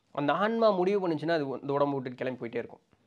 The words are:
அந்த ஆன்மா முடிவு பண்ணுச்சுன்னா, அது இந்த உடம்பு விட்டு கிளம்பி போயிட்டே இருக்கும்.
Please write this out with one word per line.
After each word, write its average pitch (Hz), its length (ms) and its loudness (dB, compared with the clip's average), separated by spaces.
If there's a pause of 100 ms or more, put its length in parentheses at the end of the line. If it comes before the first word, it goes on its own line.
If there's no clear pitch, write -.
(120)
அந்த 147 200 0
ஆன்மா 220 380 4
முடிவு 190 300 2
பண்ணுச்சுன்னா, 165 380 0
அது 143 60 0
இந்த 135 280 -6
உடம்பு 143 280 2
விட்டு 127 160 -8
கிளம்பி 123 240 -4
போயிட்டே 117 140 -8
இருக்கும். 113 260 -8 (260)